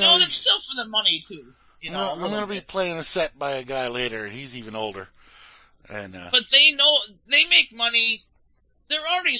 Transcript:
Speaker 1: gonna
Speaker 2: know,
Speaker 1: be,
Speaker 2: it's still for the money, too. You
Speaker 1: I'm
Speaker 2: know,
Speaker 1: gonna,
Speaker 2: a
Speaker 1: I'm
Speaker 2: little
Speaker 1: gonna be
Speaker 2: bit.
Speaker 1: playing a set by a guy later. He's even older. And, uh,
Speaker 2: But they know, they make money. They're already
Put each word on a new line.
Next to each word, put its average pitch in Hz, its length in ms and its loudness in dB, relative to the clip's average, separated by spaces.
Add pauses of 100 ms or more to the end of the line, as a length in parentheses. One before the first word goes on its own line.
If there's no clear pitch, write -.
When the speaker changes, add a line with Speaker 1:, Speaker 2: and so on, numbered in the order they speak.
Speaker 1:
gonna 349 160 6
Speaker 2:
know, - 0 -
Speaker 1:
be, 359 80 2
Speaker 2:
it's - 160 -8
still 415 240 2
for 269 140 -10
the 220 60 -12
money, 185 360 0
too. 143 240 -16 (320)
You 165 80 -10
Speaker 1:
I'm 151 80 -8
Speaker 2:
know, - 0 -
Speaker 1:
gonna, 147 80 -2
Speaker 2:
a 143 80 -4
Speaker 1:
I'm 165 160 -8
Speaker 2:
little 208 160 -2
Speaker 1:
gonna 202 80 -6
be 196 80 -6
Speaker 2:
bit. - 80 -18
Speaker 1:
playing 180 320 -2
a 147 40 -10 (100)
set 156 240 -2
by 139 180 -2
a 131 80 -6
guy 131 240 -2
later. 117 400 -4
He's 123 240 -12
even 110 220 -10
older. 101 320 -4 (840)
And, - 240 -10
uh, 90 160 -14
Speaker 2:
But 247 240 2
they 294 240 8
know, 294 160 4 (320)
they 302 240 2
make 330 240 4
money. 226 480 0 (680)
They're 302 180 -2
already 339 320 0